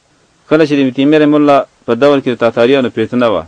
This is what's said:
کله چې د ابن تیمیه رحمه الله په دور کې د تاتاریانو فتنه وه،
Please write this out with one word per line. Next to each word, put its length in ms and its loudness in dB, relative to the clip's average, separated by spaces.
کله 160 2
چې 80 -4
د 80 0
ابن 160 -2
تیمیه 220 2
رحمه 180 2
الله 220 2
په 100 -2
دور 240 2
کې 100 -4
د 160 -4
تاتاریانو 440 0
فتنه 400 -2
وه، 180 -2